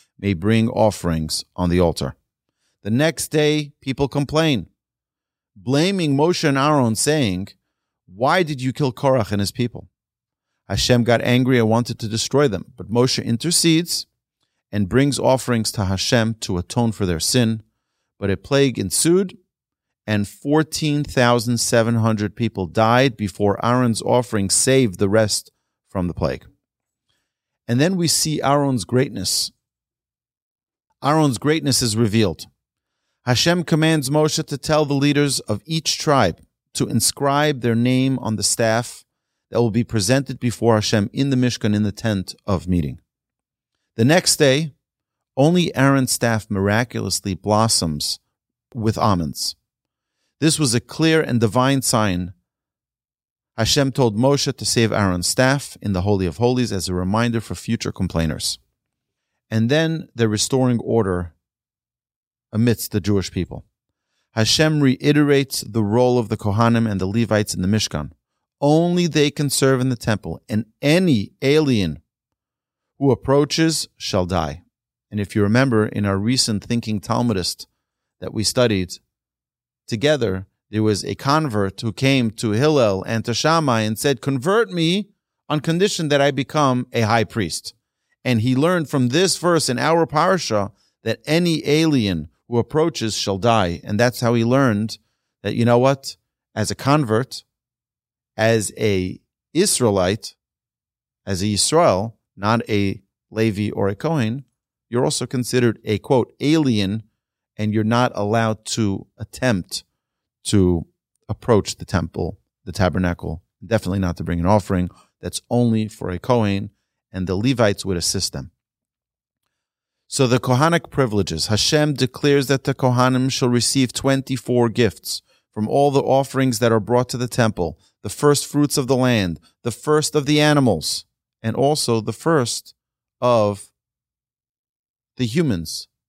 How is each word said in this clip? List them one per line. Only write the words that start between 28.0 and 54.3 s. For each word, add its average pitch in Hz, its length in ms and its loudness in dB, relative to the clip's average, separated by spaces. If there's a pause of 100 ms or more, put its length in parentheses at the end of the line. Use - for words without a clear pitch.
see - 340 -2
Aaron's 139 420 0
greatness. - 680 -2 (1500)
Aaron's 143 340 2
greatness 143 420 0
is 110 160 -2
revealed. 107 500 2 (800)
Hashem 170 400 0
commands 160 460 0
Moshe 151 340 0
to 143 140 -8
tell 156 260 0
the 143 100 -2
leaders 143 460 2
of 104 240 -6
each 160 340 -4
tribe 123 420 2 (340)
to - 140 -2
inscribe 139 720 0
their 117 160 0
name 127 420 0
on 110 160 -4
the 104 80 -4
staff 113 640 -2 (460)
that 98 100 0
will 120 100 2
be 113 140 0
presented 123 560 -2
before 117 340 2
Hashem 107 380 0
in 139 180 -2
the 131 60 0
Mishkan, 117 380 0
in 104 100 2
the 101 80 -2
tent 101 420 -4 (120)
of 87 200 -2
meeting. 85 340 -2 (920)
The 113 100 2
next 160 320 2
day, 143 380 2 (600)
only 165 400 2
Aaron's 135 340 2
staff 113 400 -2
miraculously 104 840 -2
blossoms 101 840 0 (560)
with 110 240 -2
almonds. 87 560 -2 (840)
This 151 180 2
was 131 160 0
a 117 60 2
clear 160 400 0
and 123 180 0
divine 127 440 2
sign. 92 500 0 (1300)
Hashem 135 340 2
told 120 240 2
Moshe 135 400 2